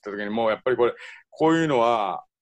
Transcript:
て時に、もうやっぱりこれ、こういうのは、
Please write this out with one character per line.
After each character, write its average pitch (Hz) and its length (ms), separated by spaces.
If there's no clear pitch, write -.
て 104 80
時 101 120
に、 104 80
も 113 160
う 110 40
や 104 60
っ - 80
ぱ 131 60
り 123 60
こ 120 100
れ、 113 80
こ 156 180
う 165 80
い 165 80
う 156 40
の 135 120
は、 110 440